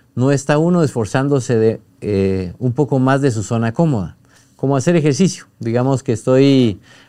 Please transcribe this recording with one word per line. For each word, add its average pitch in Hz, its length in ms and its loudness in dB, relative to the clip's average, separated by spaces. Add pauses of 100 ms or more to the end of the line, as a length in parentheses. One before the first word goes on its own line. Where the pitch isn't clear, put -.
(140)
no 127 160 0
está 143 280 0
uno 175 240 2
esforzándose 131 760 -2
de, 110 240 2 (220)
eh, 95 560 -2
un 123 140 -2
poco 135 260 0
más 131 240 2
de 139 80 2
su 110 120 -4
zona 113 300 -4
cómoda. 117 440 -2 (400)
Como 139 200 -2
hacer 165 200 0
ejercicio. 151 480 0 (140)
Digamos 120 440 -2
que 123 100 -2
estoy 131 680 2 (280)